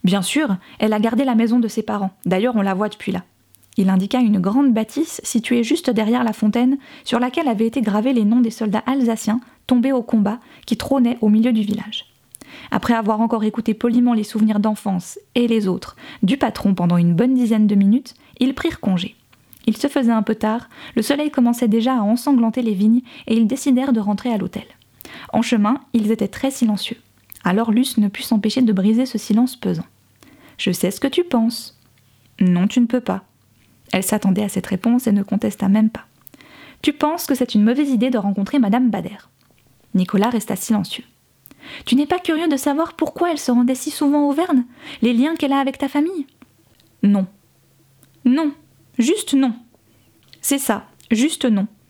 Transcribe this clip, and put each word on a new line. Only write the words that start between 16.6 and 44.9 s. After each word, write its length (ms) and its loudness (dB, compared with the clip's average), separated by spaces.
pendant 220 0
une 180 4
bonne 180 2
dizaine 320 2
de 100 2
minutes, 380 2
ils 140 0
prirent 280 -6
congé. 340 -2
Il 120 0
se 100 -2
faisait 240 2
un 100 2
peu 140 -2
tard, 340 -4
le 60 0
soleil 300 0
commençait 380 2
déjà 240 2
à 80 0
ensanglanter 600 0
les 120 -2
vignes 280 2
et 100 0
ils 120 2
décidèrent 460 0
de 80 2
rentrer 300 -2
à 60 -2
l'hôtel. 280 -6
En 100 0
chemin, 380 0
ils 180 0
étaient 160 0
très 240 -4
silencieux. 460 -2
Alors 280 0
Luce 260 2
ne 120 2
put 140 -10
s'empêcher 380 0
de 120 4
briser 320 2
ce 120 -8
silence 380 0
pesant. « 300 -6
Je 140 -2
sais 200 -2
ce 80 -12
que 80 0
tu 160 0
penses. » « 560 -2
Non, 280 4
tu 120 0
ne 60 4
peux 160 -2
pas. » 220 -6
Elle 120 -2
s'attendait 400 0
à 60 -4
cette 180 -6
réponse 400 0
et 40 2
ne 120 2
contesta 440 -2
même 220 4
pas. « 160 -10
Tu 120 0
penses 320 -2
que 100 0
c'est 200 -2
une 80 6
mauvaise 260 2
idée 220 2
de 80 0
rencontrer 400 -2
Madame 300 4
Bader. » 280 -6
Nicolas 360 2
resta 260 -4
silencieux. « 500 -4
Tu 100 2
n'es 100 2
pas 140 -2
curieux 300 -2
de 80 0
savoir 360 -2
pourquoi 380 -2
elle 80 -4
se 120 -4
rendait 240 2
si 140 -10
souvent 380 0
au 60 0
Verne ? 320 0